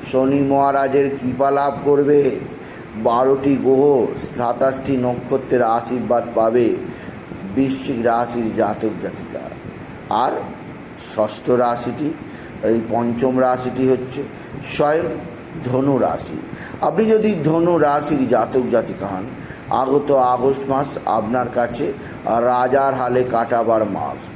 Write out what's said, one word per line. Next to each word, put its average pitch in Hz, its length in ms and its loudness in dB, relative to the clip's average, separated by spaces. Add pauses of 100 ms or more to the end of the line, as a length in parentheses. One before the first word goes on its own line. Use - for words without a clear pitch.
শনি 135 360 2
মহারাজের 139 680 4
কৃপা 131 420 0
লাভ 139 220 2 (120)
করবে, 143 340 6 (840)
বারোটি 135 520 4
গ্রহ, 127 280 4 (540)
সাতাশটি 127 600 0
নক্ষত্রের 123 640 0
আশীর্বাদ 117 600 0 (120)
পাবে 113 320 4 (880)
বৃশ্চিক 135 500 -2
রাশির 117 500 0
জাতক 107 460 0
জাতিকা। - 420 -10 (680)
আর - 220 0 (840)
ষষ্ঠ 107 340 -2
রাশিটি, 123 600 2 (540)
এই 113 140 4 (120)
পঞ্চম 120 500 0
রাশিটি 127 480 0
হচ্ছে 127 340 0 (440)
স্বয়ং 156 420 2 (580)
ধনু 131 320 2
রাশি। 85 400 -2 (440)
আপনি 160 240 2
যদি 214 380 4
ধনু 165 340 2
রাশির 147 500 2
জাতক 120 440 2
জাতিকা 101 360 0
হন, 95 180 -6 (440)
আগত 135 420 2
আগস্ট 131 580 2
মাস 135 180 0 (180)
আপনার 113 500 0
কাছে 123 300 -2 (400)
রাজার 123 680 2
হালে 127 380 0
কাটাবার 117 540 2
মাস। 76 340 -4 (160)